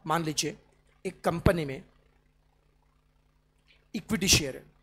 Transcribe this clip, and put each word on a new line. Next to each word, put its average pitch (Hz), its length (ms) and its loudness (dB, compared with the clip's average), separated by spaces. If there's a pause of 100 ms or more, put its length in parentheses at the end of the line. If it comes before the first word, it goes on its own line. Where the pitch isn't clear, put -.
मान 165 160 2
लीजिए 156 340 -4 (480)
एक 185 160 -10
company 170 440 2
में 139 160 -10 (2250)
equity 196 320 -2
share 135 280 2
है 143 80 -16 (200)